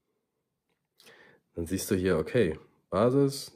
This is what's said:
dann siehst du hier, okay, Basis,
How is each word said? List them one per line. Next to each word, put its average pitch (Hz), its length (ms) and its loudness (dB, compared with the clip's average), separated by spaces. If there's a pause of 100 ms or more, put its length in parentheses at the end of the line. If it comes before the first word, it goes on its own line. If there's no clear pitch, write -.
(1500)
dann 85 120 -8
siehst 95 260 -4
du 104 40 2
hier, 92 220 2
okay, 80 400 0 (320)
Basis, 135 680 0